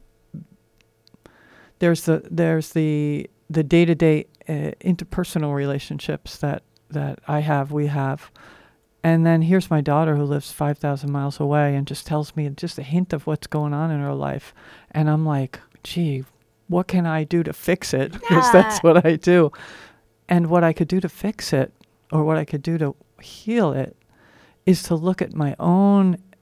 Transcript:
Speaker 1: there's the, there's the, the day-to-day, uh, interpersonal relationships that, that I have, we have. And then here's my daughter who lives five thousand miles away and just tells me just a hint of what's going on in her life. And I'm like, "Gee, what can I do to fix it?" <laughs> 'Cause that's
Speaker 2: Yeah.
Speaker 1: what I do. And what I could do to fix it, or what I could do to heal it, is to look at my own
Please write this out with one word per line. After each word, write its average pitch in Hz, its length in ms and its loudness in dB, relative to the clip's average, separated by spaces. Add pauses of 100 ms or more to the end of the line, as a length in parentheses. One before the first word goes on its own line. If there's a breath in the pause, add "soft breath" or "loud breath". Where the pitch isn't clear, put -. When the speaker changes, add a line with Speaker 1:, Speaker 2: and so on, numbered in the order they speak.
(1800 soft breath)
Speaker 1:
there's 170 260 2
the, 160 240 2
there's 165 440 0
the, 147 560 -2 (200)
the 156 140 0
day-to-day, 165 640 4 (220)
uh, 151 240 -4 (100)
interpersonal 170 720 -2
relationships 143 840 -6
that, 143 260 -6 (260)
that 143 380 -8
I 151 120 -2
have, 147 320 -2
we 147 160 -2
have. 139 440 -4 (720 soft breath)
And 165 220 4
then 165 180 4
here's 180 260 2
my 160 100 2
daughter 147 380 0
who 147 80 0
lives 143 260 -6
five 147 260 -4
thousand 143 360 -6
miles 143 260 -6
away 147 360 0
and 139 120 -4
just - 180 -10
tells 151 300 -6
me 147 140 -4
just 170 280 -10
a 135 60 -12
hint 170 300 -2
of 143 120 -6
what's 156 220 -6
going 147 260 -4
on 160 180 -2
in 147 100 -2
her 143 120 -4
life. 139 400 -8 (380 loud breath)
And 151 180 0
I'm 156 160 0
like, 139 360 -4 (220)
"Gee, 143 420 -4 (420)
what 180 220 -2
can 180 160 0
I 156 180 -2
do 170 200 0
to 156 100 -6
fix - 400 -4
it?" 135 180 -2 (100)
<laughs> - 60 -10
'Cause 165 240 4
that's 214 320 8
Speaker 2:
Yeah. 165 80 8
Speaker 1:
what 170 140 6
I 160 100 4
do. 175 380 4 (720 loud breath)
And 170 200 2
what 170 180 4
I 165 80 4
could 160 160 -2
do 185 100 0
to 180 80 -2
fix - 460 -8
it, 135 180 0 (400)
or 156 140 0
what 160 100 0
I 156 80 -2
could 147 180 -6
do 165 160 -4
to 143 160 -2 (280)
heal 220 500 -2
it, 131 240 -6 (720 soft breath)
is 185 180 4
to 170 120 -2
look 180 260 -2
at - 120 -6
my 147 260 -2
own 190 580 4 (240)